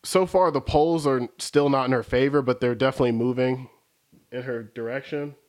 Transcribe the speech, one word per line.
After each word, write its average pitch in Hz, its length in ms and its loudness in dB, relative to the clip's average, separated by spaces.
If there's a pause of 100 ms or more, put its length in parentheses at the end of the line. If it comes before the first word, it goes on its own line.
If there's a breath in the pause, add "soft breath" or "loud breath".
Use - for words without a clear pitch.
So 185 240 2
far, 185 240 2
the 139 100 -2
polls 156 460 0
are 127 220 0 (100)
still 143 300 2
not 135 160 2
in 127 80 0
her 120 100 0
favor, 139 400 2
but 123 180 -2
they're 123 140 0
definitely 127 380 0
moving 127 560 -2 (640)
in 123 100 -8
her 120 220 -8
direction. 135 720 -8 (120)